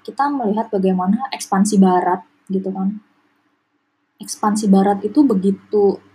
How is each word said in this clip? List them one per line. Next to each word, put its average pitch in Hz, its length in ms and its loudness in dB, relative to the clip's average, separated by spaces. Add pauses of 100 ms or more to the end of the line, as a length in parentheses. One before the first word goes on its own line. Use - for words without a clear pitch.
kita 285 320 -4
melihat 226 400 -4
bagaimana 190 560 -2
ekspansi 202 480 0
Barat 180 480 2 (240)
gitu 190 240 -4
kan. 196 320 -6 (1120)
Ekspansi 214 480 -4
Barat 196 400 2
itu 285 160 2
begitu, 202 800 0 (140)